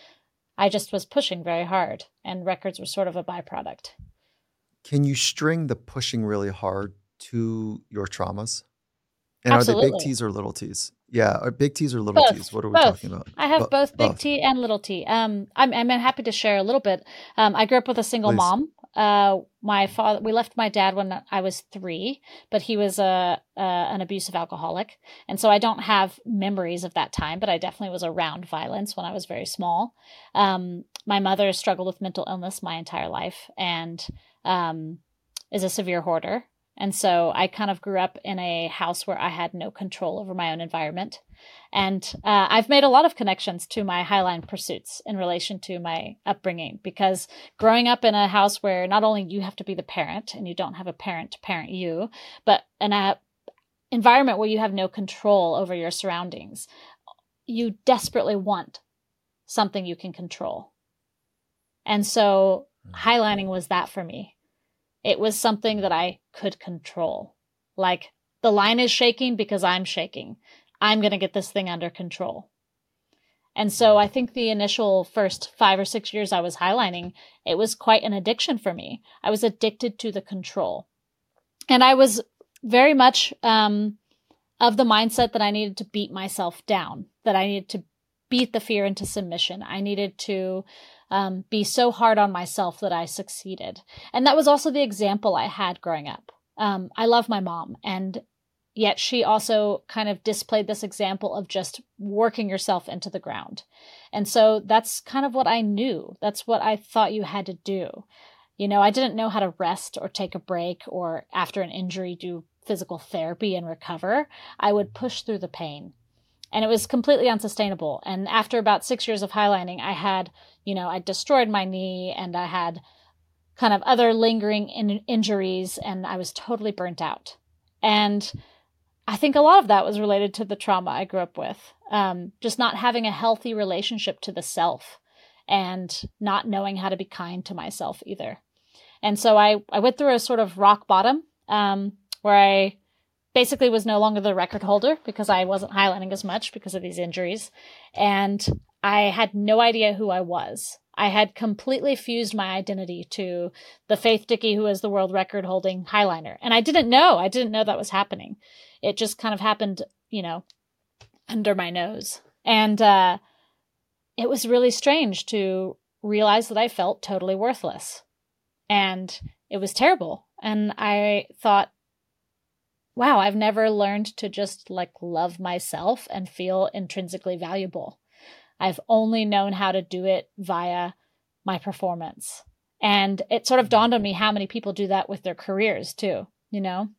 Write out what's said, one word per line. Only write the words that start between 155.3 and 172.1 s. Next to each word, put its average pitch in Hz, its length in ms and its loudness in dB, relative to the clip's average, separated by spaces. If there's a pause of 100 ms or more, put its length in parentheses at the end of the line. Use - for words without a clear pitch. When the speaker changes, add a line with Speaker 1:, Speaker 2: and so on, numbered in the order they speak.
Speaker 1:
holding 185 400 -4
highliner. 175 580 0
And 233 100 0
I 233 80 6
didn't 294 260 2
know. 269 300 8
I 180 100 2
didn't 226 240 -4
know 220 120 0
that 214 140 -2
was 208 120 -8
happening. 202 460 -4 (480)
It 202 140 -2
just 214 200 -4
kind 220 160 -4
of 196 60 -4
happened, 208 420 -2 (300)
you 214 100 -6
know, 170 220 -8 (840)
under 208 280 0
my 175 160 -4
nose. 180 500 -8 (240)
And, 214 340 4
uh, 196 380 8 (960)
it 240 140 -2
was 240 180 -2
really 247 220 4
strange 247 580 0
to 190 480 -4 (280)
realize 214 460 2
that 220 100 -6
I 233 80 2
felt 196 340 -2
totally 190 320 -4
worthless. 196 680 -6 (680)
And 190 500 -2 (300)
it 202 80 -6
was 196 160 -6
terrible. 247 540 0 (120)
And 214 380 -2
I 208 480 0 (160)
thought, 202 300 4 (1200)